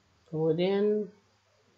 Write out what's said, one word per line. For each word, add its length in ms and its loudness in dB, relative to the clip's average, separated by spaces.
Kemudian, 800 0